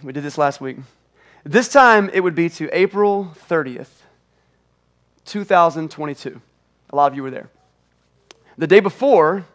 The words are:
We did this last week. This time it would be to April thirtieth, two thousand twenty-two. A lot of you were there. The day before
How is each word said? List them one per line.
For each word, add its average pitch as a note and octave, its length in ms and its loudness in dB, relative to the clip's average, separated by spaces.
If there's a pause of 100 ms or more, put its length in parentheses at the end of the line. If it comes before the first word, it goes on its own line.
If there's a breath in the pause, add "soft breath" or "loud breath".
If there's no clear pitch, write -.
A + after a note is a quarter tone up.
We C#3 120 -16
did C#3+ 100 -8
this C#3+ 160 -10
last C#3+ 220 -2
week. C3+ 160 -12 (640 soft breath)
This F3 260 0
time A3+ 440 4
it F#3+ 80 -2
would F3+ 160 -2
be E3+ 140 0
to D#3+ 200 -12
April G3 640 -2
thirtieth, C3+ 680 -8 (1200)
two G#3 180 -10
thousand E3 480 0
twenty-two. C#3 500 -12 (500)
A - 40 -14
lot C#3+ 160 2
of C3+ 60 -14
you C#3 80 -10
were C3 80 -10
there. - 180 -16 (1040 soft breath)
The D3+ 120 -6
day F#3+ 100 8
before G3 680 2 (100)